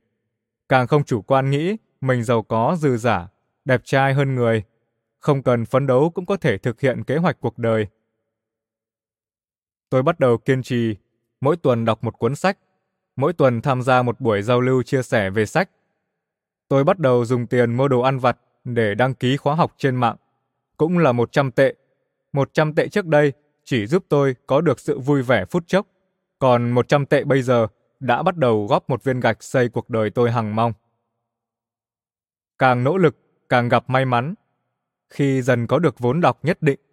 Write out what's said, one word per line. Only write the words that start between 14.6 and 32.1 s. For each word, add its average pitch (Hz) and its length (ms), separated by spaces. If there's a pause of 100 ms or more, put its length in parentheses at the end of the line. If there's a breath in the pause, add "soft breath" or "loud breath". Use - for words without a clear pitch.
lưu 127 220
chia 131 200
sẻ 107 280
về 107 160
sách. 180 240 (960)
Tôi 139 160
bắt 190 140
đầu 127 260
dùng 120 220
tiền 120 300
mua 135 120
đồ 127 120
ăn 131 180
vặt 123 200 (260)
để 117 300
đăng 123 200
ký 127 220
khóa 143 180
học 156 220
trên 131 200
mạng. 120 200 (600)
Cũng 175 220
là 151 140
một 120 200
trăm 139 180
tệ. 131 240 (580)
Một 139 220
trăm 156 200
tệ 147 140
trước 202 180
đây 147 260 (320)
chỉ 110 220
giúp 170 220
tôi 139 280 (100)
có 139 140
được 147 200
sự - 180
vui 139 240
vẻ 120 220
phút 170 220
chốc. 190 200 (520)
Còn 120 320
một 123 180
trăm 143 180
tệ 143 180
bây 139 180
giờ 120 240 (340)
đã 123 220
bắt 185 140
đầu 117 300
góp 147 240
một 127 140
viên 127 160
gạch 117 220
xây 123 260
cuộc 117 220
đời 110 200
tôi 120 200
hằng 110 260
mong. 117 160 (1900)